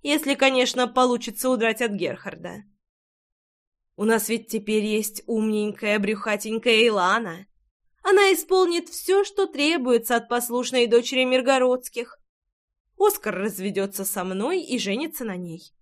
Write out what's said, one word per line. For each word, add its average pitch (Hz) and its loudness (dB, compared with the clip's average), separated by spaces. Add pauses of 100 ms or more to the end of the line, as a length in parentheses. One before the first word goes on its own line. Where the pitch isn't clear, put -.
Если, 294 0
конечно, 254 2
получится 247 0
удрать 226 0
от 226 -2
Герхарда. 175 -8 (1300)
У 196 -4
нас 220 2
ведь 226 -4
теперь 214 0
есть 214 -4
умненькая, 214 -2
брюхатенькая 220 0
Илана. 196 0 (560)
Она 392 6
исполнит 349 2
всё, 392 0
что 392 -2
требуется 254 2
от 233 -4
послушной 240 -2
дочери 240 4
Миргородских. 254 0 (760)
Оскар 381 0
разведётся 196 -4
со 190 -4
мной 226 -2
и 247 -4
женится 247 -4
на 190 -8
ней. 175 -14